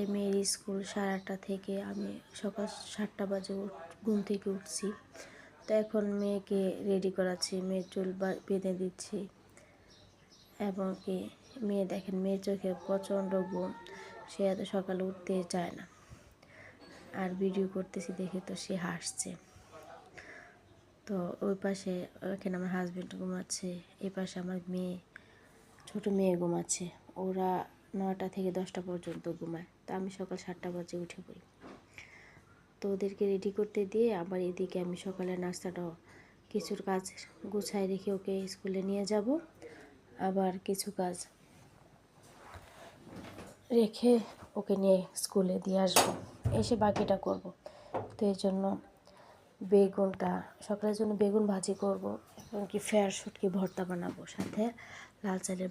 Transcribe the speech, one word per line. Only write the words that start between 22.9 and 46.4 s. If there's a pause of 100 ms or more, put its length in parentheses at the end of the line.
ঘুমাচ্ছে, (300)
এই
পাশে
আমার (100)
মেয়ে, (920)
ছোট
মেয়ে
ঘুমাচ্ছে। (300)
ওরা (460)
নয়টা
থেকে
দশটা
পর্যন্ত (140)
ঘুমায়। (180)
তো
আমি
সকাল
সাতটা
বাজে
উঠে
পড়ি। (1400)
তো
ওদেরকে
রেডি
করতে
দিয়ে
আবার
এদিকে
আমি
সকালে
নাস্তাটাও, (580)
কিছুর
কাজ (480)
গুছায়
রেখে
ওকে (140)
স্কুলে
নিয়ে
যাব, (920)
আবার
কিছু
কাজ (2500)
রেখে (420)
ওকে
নিয়ে (180)
স্কুলে
দিয়ে
আসবো, (480)